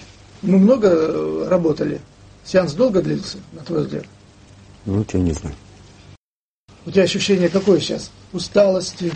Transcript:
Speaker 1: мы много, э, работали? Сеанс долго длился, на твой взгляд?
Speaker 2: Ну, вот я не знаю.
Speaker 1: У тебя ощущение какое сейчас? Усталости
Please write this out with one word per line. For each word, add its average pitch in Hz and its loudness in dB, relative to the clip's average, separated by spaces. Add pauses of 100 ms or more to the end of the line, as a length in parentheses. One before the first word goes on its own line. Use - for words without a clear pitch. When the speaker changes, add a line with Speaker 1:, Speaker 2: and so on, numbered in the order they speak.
(420)
Speaker 1:
мы 185 4
много, 208 6
э, 156 0
работали? 151 0 (440)
Сеанс 180 0
долго 190 2
длился, 147 -6 (140)
на 160 -18
твой - -4
взгляд? - -8 (800)
Speaker 2:
Ну, 98 -2
вот 107 -4
я 92 0
не 85 0
знаю. 73 -8 (1300)
Speaker 1:
У 156 -10
тебя 190 4
ощущение 180 0
какое 190 2
сейчас? - -8 (220)
Усталости 185 0